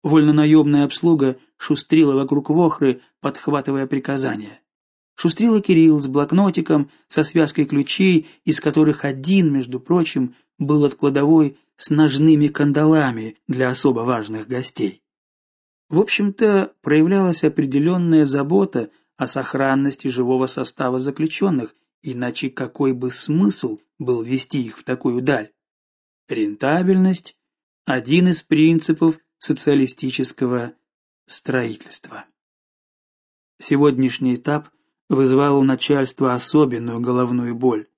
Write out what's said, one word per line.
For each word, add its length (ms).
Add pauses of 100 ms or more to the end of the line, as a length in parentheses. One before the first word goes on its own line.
Вольнонаемная 800
обслуга 540 (180)
шустрила 580
вокруг 340
Вохры, 520 (180)
подхватывая 680
приказания. 720 (540)
Шустрил 400
и 60
Кирилл 380
с 80
блокнотиком, 840 (160)
со 160
связкой 420
ключей, 640 (180)
из 160
которых 420
один, 480
между 280
прочим, 560 (240)
был 260
от 100
кладовой 600 (180)
с 140
ножными 580
кандалами 920 (100)
для 220
особо 320
важных 460
гостей. 560 (840)
В 100
общем-то, 840
проявлялась 640
определенная 840
забота 640 (260)
о 120
сохранности 800
живого 400
состава 520
заключенных, 760 (260)
иначе 480
какой 440
бы 180
смысл 680 (200)
был 220
вести 420
их 140
в 60
такую 380
даль? 300 (760)
Рентабельность — 1080 (480)
один 420
из 160
принципов 760 (200)
социалистического 1300 (540)
строительства. 960 (1300)
Сегодняшний 760
этап 340 (400)
вызывал 500
у 40
начальства 720
особенную 640
головную 560
боль. 320 (100)